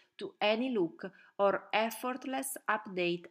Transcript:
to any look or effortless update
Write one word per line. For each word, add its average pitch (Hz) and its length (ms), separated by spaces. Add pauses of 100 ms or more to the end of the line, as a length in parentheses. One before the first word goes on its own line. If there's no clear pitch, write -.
(160)
to - 240
any 220 300
look 185 420 (260)
or 196 360
effortless 254 800 (100)
update 180 640